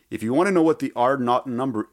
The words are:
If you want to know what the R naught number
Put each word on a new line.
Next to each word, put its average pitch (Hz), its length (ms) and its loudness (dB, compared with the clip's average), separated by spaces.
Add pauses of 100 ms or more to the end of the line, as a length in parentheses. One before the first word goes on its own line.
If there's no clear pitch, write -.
(100)
If - 120 -8
you 113 120 -2
want 175 140 2
to 202 40 0
know 175 100 4
what 160 180 2
the 135 140 -4
R 127 220 2
naught 123 300 0
number 120 460 -4